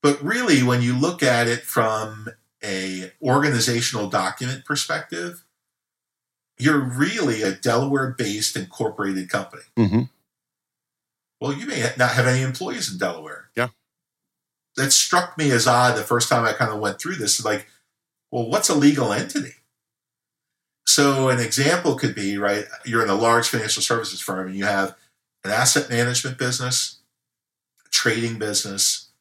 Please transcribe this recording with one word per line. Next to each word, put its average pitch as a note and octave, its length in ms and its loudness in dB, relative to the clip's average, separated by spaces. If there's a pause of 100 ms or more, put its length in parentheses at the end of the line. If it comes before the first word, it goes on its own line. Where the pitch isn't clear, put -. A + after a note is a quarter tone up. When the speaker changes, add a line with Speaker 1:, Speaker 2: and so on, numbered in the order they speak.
Speaker 1:
But C#3+ 180 4
really, F#3+ 420 2
when B2 180 4
you B2 180 2
look E3+ 240 0
at A#2+ 240 4
it A#2 140 -2
from A2 640 -2 (340)
a F#2+ 500 -6 (120)
organizational B2 840 2
document G#2+ 560 -4
perspective, E3+ 800 -6 (1120)
you're C#3+ 220 4
really C3+ 640 0
a G2 120 0
Delaware-based B2 1040 -2
incorporated F#2 720 -4
company. - 340 -8 (140)
Speaker 2:
Mm-hmm. A2 240 4 (1400)
Speaker 1:
Well, C#3 140 -4
you - 140 -8
may A#2+ 300 -2
not B2 140 4
have B2 160 2
any B2+ 140 2
employees C3 500 -4
in F#2 60 -10
Delaware. - 580 -6
Speaker 2:
Yeah. A#2+ 140 -2 (1040)
Speaker 1:
That C#3 160 0
struck - 460 2
me D3 140 2
as A#2 160 4
odd - 280 6
the G#2+ 80 -4
first A#2+ 240 0
time A#2+ 160 2
I - 100 0
kind A#2 180 -2
of G#2 80 -6
went - 200 -4
through F3+ 160 -6
this. A2+ 280 -2
Like, - 240 -2 (640)
well, A#2 180 -4
what's G#3 200 0
a D#3+ 60 2
legal C#3 380 4
entity? B2+ 400 -4 (1300)
So C3+ 420 4
an B2 100 2
example C3+ 560 0
could A#2 200 -4
be, G2+ 220 -4
right, G2+ 280 -2 (200)
you're A#2 180 0
in G#2 60 0
a G2 60 2
large A#2 340 2
financial G#2+ 340 -2
services - 380 -4
firm F#2 260 -6
and F#2+ 80 -10
you G2 100 -4
have G2 300 0 (480)
an F#2 80 -4
asset C3 380 2
management B2 480 -2
business, B2 640 -4 (840)
a - 40 -20
trading A2+ 500 -2
business G2+ 680 -4 (120)